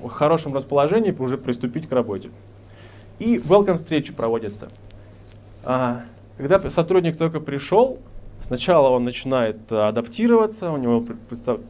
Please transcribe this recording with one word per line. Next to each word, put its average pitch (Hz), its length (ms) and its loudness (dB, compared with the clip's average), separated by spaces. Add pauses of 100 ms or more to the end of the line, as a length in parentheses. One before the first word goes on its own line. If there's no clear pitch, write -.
в 120 60 -10
хорошем 151 480 0
расположении 147 640 2
уже 131 200 -2
приступить 127 500 -6
к - 40 -6
работе. 110 400 -2 (880)
И 226 180 0
welcome 190 380 4
встречи 156 360 -2
проводятся. 113 580 -4 (920)
А, 123 380 -2 (360)
когда 143 200 2
п-, 196 120 0
сотрудник 165 480 0
только 160 220 -2
пришел, 165 600 0 (420)
сначала 135 480 4
он 123 140 2
начинает, 120 540 -2 (120)
э, 113 60 -2
адаптироваться, 185 960 2
у 151 60 -4
него 120 240 2
пр-, 117 160 -10 (120)
предста-, 120 300 -4 (100)